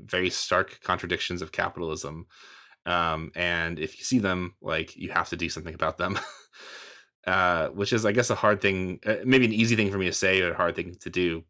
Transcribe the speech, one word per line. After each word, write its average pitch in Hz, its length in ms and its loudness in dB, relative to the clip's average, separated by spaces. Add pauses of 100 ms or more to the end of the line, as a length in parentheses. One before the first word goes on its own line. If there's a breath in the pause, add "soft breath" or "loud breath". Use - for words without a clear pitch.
very 92 280 0
stark - 500 -2
contradictions 87 640 -4
of 78 80 -14
capitalism. 82 760 -6 (600 soft breath)
Um, 82 500 0
and 85 420 -2
if 78 220 -8
you - 40 -16
see 127 160 2
them, 90 420 0
like, 80 360 -4
you - 140 -10
have 82 180 0
to 85 80 -6
do 85 120 -4
something 80 260 -10
about 80 220 -2
them, 92 220 -2 (520 loud breath)
<laughs> - 560 -14
uh, 90 420 4
which 101 240 -2
is, 110 120 2
I 104 60 4
guess, 120 200 4
a 107 40 0
hard 104 260 4
thing, 92 440 0
uh, 107 180 2
maybe 127 220 6
an 110 80 2
easy 113 220 4
thing 107 160 2
for 98 60 -2
me 95 100 2
to 80 60 0
say, 95 280 4
but 87 100 2
a 82 40 -4
hard 85 200 0
thing 87 260 -6
to - 80 -10
do. 85 400 0